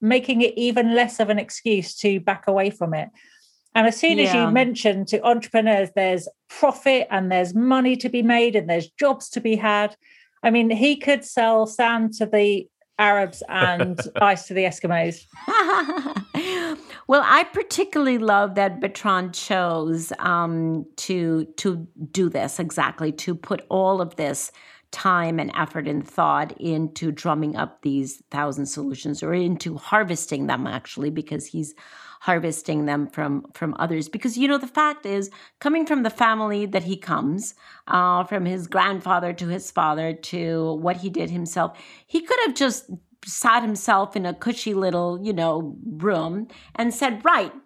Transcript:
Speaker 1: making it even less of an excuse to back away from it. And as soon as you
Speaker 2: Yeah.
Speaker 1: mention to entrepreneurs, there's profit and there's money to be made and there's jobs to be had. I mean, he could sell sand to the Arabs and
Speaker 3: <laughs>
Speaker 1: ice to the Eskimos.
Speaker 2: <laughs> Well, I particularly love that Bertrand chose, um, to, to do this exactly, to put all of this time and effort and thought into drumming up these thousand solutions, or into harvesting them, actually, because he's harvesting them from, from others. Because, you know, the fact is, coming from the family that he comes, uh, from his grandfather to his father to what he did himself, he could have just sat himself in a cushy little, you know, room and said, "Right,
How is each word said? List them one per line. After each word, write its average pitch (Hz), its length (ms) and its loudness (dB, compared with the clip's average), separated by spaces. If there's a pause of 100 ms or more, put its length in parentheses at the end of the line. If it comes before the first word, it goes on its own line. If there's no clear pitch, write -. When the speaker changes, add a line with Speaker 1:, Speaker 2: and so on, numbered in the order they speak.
Speaker 1:
making 247 420 2
it 233 140 2
even 233 380 2
less 240 260 2
of 208 100 2
an 208 80 2
excuse - 600 -2
to 196 200 2
back 190 300 -2
away 196 220 2
from 170 220 -4
it. 151 160 -4 (680)
And 226 120 6
as 226 100 2
soon 330 220 2
as 285 140 4
you 240 80 4
Speaker 2:
Yeah. 220 100 2
Speaker 1:
mention 220 560 2
to - 160 0
entrepreneurs, 220 720 2
there's 185 340 0 (200)
profit 262 600 2
and 190 200 0
there's 180 240 2
money 254 440 4
to 254 100 -4
be 240 140 0
made 233 340 4
and 165 140 0
there's 165 180 0
jobs 269 420 0
to 233 100 -4
be 220 160 2
had. 208 380 0 (480)
I 233 80 4
mean, 226 200 4
he 269 260 2
could 285 300 0
sell 226 400 4
sand 226 480 0
to 220 120 -2
the 208 420 2 (300)
Arabs 202 520 2
and 180 500 0 (100)
Speaker 3:
<laughs> - 120 -8
Speaker 1:
ice 202 240 4
to 190 80 -10
the 185 100 2
Eskimos. 170 600 -2 (200)
Speaker 2:
<laughs> 349 600 0 (1000)
Well, 277 160 6
I 302 200 6
particularly 302 720 0
love 202 380 2
that 196 240 0
Bertrand 190 520 -2
chose, 165 840 -2
um, 165 680 -2 (100)
to, 165 480 -2 (140)
to 170 280 -4 (240)
do 180 180 0
this 139 300 -4
exactly, 156 540 -2
to 175 240 -6
put - 320 -8
all 190 320 2
of 170 160 -6
this 143 340 -6 (400)
time 170 480 0
and 151 180 -4
effort 156 300 -4
and 147 200 -4
thought 147 540 0
into 160 520 -4
drumming 151 420 -2
up - 280 -6
these 139 400 -4 (100)
thousand 143 340 -4
solutions, 143 560 -6
or 160 120 -4
into 175 420 -2
harvesting 147 720 -2
them, 127 180 -2
actually, 131 440 -8
because 151 360 -8
he's 156 280 -8 (480)
harvesting 160 640 -2
them 147 200 -2
from, 143 480 -6
from 160 240 -4
others. 160 300 -2
Because, 226 280 -6
you 269 120 2
know, 285 100 2
the 269 80 -6
fact 302 400 -2
is, 196 240 -4 (300)
coming 311 260 2
from 285 160 0
the 220 80 0
family 220 560 0
that 190 160 -2
he 185 140 -4
comes, 175 580 -4 (320)
uh, 180 380 2
from 185 220 -4
his 180 200 -4
grandfather 185 680 0
to 175 140 -8
his 180 240 -6
father 160 420 0
to 165 600 -4
what 175 220 -2
he 185 120 -8
did 165 220 -4
himself, 170 480 -4 (260)
he - 160 -2
could 494 260 0
have 262 100 0
just - 340 -2 (340)
sat 240 360 2
himself 202 540 0
in 190 100 -2
a 175 80 -2
cushy 233 400 -4
little, 175 480 0
you 208 120 -4
know, 165 520 0
room 180 640 -2 (300)
and 233 180 0
said, 240 300 -2
"Right, 277 260 4 (160)